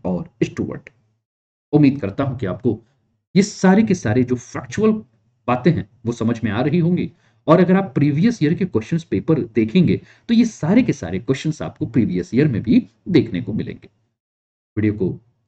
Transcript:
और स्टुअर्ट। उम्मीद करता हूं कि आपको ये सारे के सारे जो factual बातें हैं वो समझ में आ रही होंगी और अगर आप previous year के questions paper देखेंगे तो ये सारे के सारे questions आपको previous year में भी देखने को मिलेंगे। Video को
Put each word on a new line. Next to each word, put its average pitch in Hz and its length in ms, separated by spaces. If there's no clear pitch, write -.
और 87 240
स्टुअर्ट। - 460
उम्मीद 147 280
करता 101 240
हूं 135 120
कि - 100
आपको 104 320
ये 190 100
सारे 190 380
के 214 120
सारे 123 300
जो 127 120
factual 190 560
बातें 123 220
हैं - 180
वो 117 60
समझ 117 320
में 110 60
आ 104 120
रही 151 160
होंगी 165 320
और 165 140
अगर 185 160
आप 190 180
previous 151 480
year 147 120
के 190 100
questions 160 400
paper 120 360
देखेंगे 117 460
तो 240 60
ये 233 120
सारे 214 360
के 156 100
सारे 92 280
questions 156 420
आपको - 260
previous 90 460
year 147 140
में 113 140
भी 123 240
देखने 107 320
को - 100
मिलेंगे। - 360
Video 107 180
को 95 200